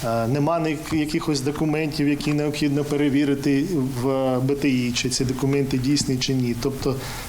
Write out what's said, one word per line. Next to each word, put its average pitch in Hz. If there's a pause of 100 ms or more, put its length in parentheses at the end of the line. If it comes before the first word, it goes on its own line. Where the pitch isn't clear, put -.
е, 117
нема 147
ні-, 156 (140)
якихось 151
документів, 151
які 147
необхідно 147
перевірити 143 (360)
в 131
Б 135
Т 143
І, 123
чи 123
ці 127
документи 135
дійсні, 135
чи 131
ні. 123
Тобто 135 (340)